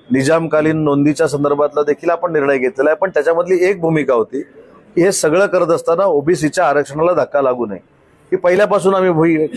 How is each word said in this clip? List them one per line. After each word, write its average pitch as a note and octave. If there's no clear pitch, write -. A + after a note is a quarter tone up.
निजामकालीन D#3
नोंदीच्या D3
संदर्भातला C#3+
देखील D3
आपण E3+
निर्णय C#3
घेतलेला C3
आहे, D#3
पण D3
त्याच्यामधली E3+
एक F#3+
भूमिका D#3+
होती A#2+
की E3+
हे F#3+
सगळं F3+
करत F3+
असताना E3
ओबीसीच्या D#3
आरक्षणाला D3
धक्का C#3+
लागू B2+
नये, G2+
ही F#3
पहिल्यापासून F#3
आम्ही F#3
भूई-, D#3+